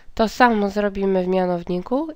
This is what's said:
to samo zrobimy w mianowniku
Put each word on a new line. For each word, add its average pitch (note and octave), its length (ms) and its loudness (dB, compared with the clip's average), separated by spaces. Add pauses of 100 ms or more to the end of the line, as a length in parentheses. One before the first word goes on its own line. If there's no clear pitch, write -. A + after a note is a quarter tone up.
(140)
to A3 140 2
samo G#3+ 400 4
zrobimy G3 560 0
w F3+ 40 -4
mianowniku F#3 880 -2